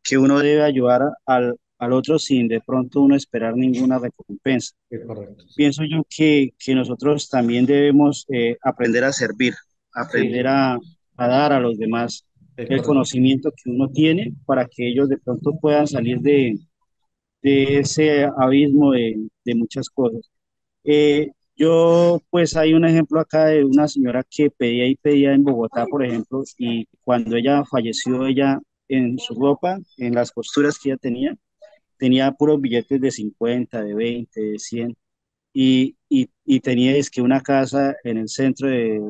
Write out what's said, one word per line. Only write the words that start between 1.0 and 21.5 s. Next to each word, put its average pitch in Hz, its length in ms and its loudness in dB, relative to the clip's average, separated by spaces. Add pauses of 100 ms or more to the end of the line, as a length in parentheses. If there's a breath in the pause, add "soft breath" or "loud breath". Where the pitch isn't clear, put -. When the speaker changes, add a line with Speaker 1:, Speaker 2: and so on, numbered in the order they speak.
Speaker 1:
a-, 147 140 -2 (100)
al, 123 300 0 (220)
al 123 140 -2
otro 135 280 0
sin 123 260 0
de 113 140 -2
pronto 127 400 -4
uno 139 160 4
esperar 117 400 -4
ninguna 127 420 0
recompensa. 120 760 -6 (160)
Speaker 2:
Es 117 140 -12
correcto. 104 400 -16 (120)
Speaker 1:
Pienso 147 260 0
yo 156 260 -4
que, 147 480 2
que 135 200 -2
nosotros 131 520 -2
también 123 380 0
debemos, 143 640 2
eh, 117 300 -2
aprender 123 400 0
a 135 100 0
servir, 120 420 -2 (380)
aprender 123 500 -4
Speaker 2:
Sí. 131 60 0
Speaker 1:
a, 135 300 0 (380)
a 123 120 -2
dar 143 240 2
a 135 60 2
los 117 180 -2
demás 113 500 -6 (300)
Speaker 2:
Es 120 60 -12
Speaker 1:
el 117 60 -10
Speaker 2:
correcto. 131 180 -2
Speaker 1:
conocimiento 131 640 0
que - 180 -14
uno 131 220 -2
tiene 165 440 0 (120)
para 127 200 0
que 123 220 -8
ellos 135 200 0
de 131 100 -2
pronto 143 420 -6
puedan 147 280 2
salir 123 320 -4
de, 127 400 2 (840)
de 139 380 2
ese 147 480 0 (100)
abismo 139 540 4
de, 113 240 0 (280)
de 120 120 -4
muchas 117 340 -6
cosas. 117 400 -4 (540)
Eh, 147 480 2 (220)